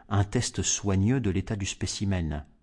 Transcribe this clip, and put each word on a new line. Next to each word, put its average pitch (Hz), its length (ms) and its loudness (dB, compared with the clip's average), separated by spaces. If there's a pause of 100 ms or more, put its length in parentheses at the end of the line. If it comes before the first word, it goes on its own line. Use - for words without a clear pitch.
un 101 160 4
test 107 360 -2
soigneux 98 580 2
de 104 120 0
l'état 95 240 -2
du 98 100 -4
spécimen, 85 800 -2 (180)